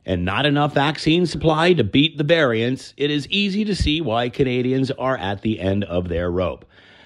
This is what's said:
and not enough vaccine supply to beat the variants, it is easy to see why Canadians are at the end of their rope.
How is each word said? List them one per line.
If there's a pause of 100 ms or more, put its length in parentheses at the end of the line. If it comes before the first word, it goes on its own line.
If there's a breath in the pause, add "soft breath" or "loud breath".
and
not
enough
vaccine
supply
to
beat
the
variants,
it
is
easy
to
see
why
Canadians
are
at
the
end
of
their
rope. (400 soft breath)